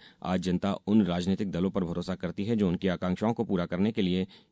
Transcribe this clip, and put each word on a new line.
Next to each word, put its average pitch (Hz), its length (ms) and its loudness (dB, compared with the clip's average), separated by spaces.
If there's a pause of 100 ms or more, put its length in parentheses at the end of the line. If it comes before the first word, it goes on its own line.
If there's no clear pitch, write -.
(240)
आज 92 180 0
जनता 92 320 0 (140)
उन 104 180 6
राजनीतिक 90 460 0
दलों 87 200 0
पर 98 120 -2
भरोसा 87 320 -4
करती 90 300 -6
है 120 100 0
जो 104 120 2
उनकी 92 200 0
आकांक्षाओं 90 460 0
को 117 100 -2
पूरा 92 220 0
करने 95 260 0
के 110 100 -2
लिए 92 240 2 (260)